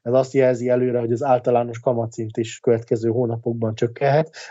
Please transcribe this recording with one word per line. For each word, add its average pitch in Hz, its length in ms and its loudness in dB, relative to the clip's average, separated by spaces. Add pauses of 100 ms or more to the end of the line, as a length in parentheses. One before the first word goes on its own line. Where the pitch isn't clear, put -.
Ez 117 100 -2
azt 131 200 2
jelzi 127 360 2
előre, 123 300 2
hogy 117 140 -2
az 117 100 -2
általános 120 580 0
kamatszint 113 560 -4
is 113 220 -6
következő 117 500 0
hónapokban 117 680 -2
csökkenhet, 139 640 0 (140)